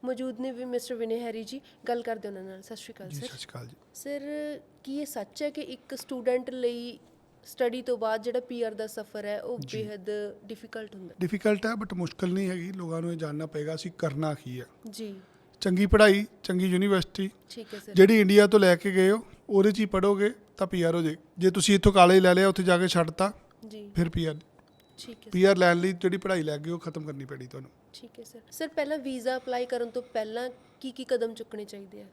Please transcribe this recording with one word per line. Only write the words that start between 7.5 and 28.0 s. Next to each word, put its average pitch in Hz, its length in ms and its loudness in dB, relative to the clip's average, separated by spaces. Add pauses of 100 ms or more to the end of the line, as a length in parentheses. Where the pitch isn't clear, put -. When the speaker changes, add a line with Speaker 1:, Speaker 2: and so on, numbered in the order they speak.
Speaker 1:
ਤੋਂ 247 160 -4
ਬਾਅਦ 220 240 -4
ਜਿਹੜਾ 240 180 -6
ਪੀ 247 240 -8
ਆਰ 220 100 -6
ਦਾ 220 140 -8
ਸਫ਼ਰ 214 380 -12
ਹੈ 208 160 -6
ਉਹ 247 180 -10
Speaker 2:
ਜੀ। 214 240 -10
Speaker 1:
ਬੇਹੱਦ 208 260 -12 (360)
ਡਿਫੀਕਲਟ 214 500 -14
ਹੁੰਦਾ 185 180 -18
ਹੈ? - 60 -20
Speaker 2:
ਡਿਫੀਕਲਟ 202 460 0
ਹੈ, 220 60 0
but 208 240 -8
ਮੁਸ਼ਕਿਲ 175 380 -4
ਨਹੀਂ 190 160 -2
ਹੈਗੀ। 180 220 -8
ਲੋਕਾਂ 165 300 -8
ਨੂੰ 170 100 -6
ਇਹ 170 60 -6
ਜਾਣਨਾ 156 280 -8
ਪਏਗਾ 156 300 -8
ਅਸੀਂ 170 160 -10
ਕਰਨਾ 156 420 -4
ਕੀ 123 280 -12
ਹੈ। 120 40 -14 (240)
Speaker 1:
ਜੀ। 208 260 -12 (460)
Speaker 2:
ਚੰਗੀ 190 240 2
ਪੜ੍ਹਾਈ, 208 400 6 (180)
ਚੰਗੀ 180 220 -2
ਯੂਨੀਵਰਸਿਟੀ, 190 640 0 (200)
Speaker 1:
ਠੀਕ 226 240 -16
ਹੈ 202 120 -14
ਸਰ। - 80 -18
Speaker 2:
ਜਿਹੜੀ 196 260 10
ਇੰਡੀਆ 202 280 8
ਤੋਂ 208 120 6
ਲੈ 185 160 8
ਕੇ 190 160 -4
ਗਏ 185 200 4
ਹੋ, 226 140 0 (240)
ਉਹਦੇ 202 220 4
'ਚ 196 80 -4
ਹੀ 214 60 2
ਪੜ੍ਹੋਗੇ 202 480 2 (240)
ਤਾਂ 190 100 -2
ਪੀ 180 140 -2
ਆਰ 165 140 2
ਹੋ 170 60 0
ਜਾਏਗੀ। 160 160 -2 (200)
ਜੇ 180 120 4
ਤੁਸੀਂ 196 260 2
ਇੱਥੋਂ 196 160 6
ਕਾਲਜ 185 280 10
ਲੈ 185 140 6
ਲਿਆ, 190 140 6
ਉੱਥੇ 190 160 0
ਜਾ 175 140 4
ਕੇ 185 100 2
ਛੱਡਤਾ, 175 460 0 (340)
Speaker 1:
ਜੀ। 208 280 -18
Speaker 2:
ਫਿਰ 170 140 0
ਪੀ 165 160 -4
ਆਰ। 151 100 -4 (640)
Speaker 1:
ਠੀਕ 233 200 -18
ਹੈ - 80 -20
ਸਰ। 220 40 -20
Speaker 2:
ਪੀ 185 140 2
ਆਰ 196 140 6
ਲੈਣ 175 200 4
ਲਈ 185 160 0
ਜਿਹੜੀ 180 240 -2
ਪੜ੍ਹਾਈ 185 240 -2
ਲੈ 151 160 -4
ਗਏ, 156 140 -8
ਉਹ 170 80 -8
ਖਤਮ 160 240 -10
ਕਰਨੀ 139 220 -12
ਪੈਣੀ 131 220 -16
ਤੁਹਾਨੂੰ। 131 240 -18 (220)
Speaker 1:
ਠੀਕ - 260 -20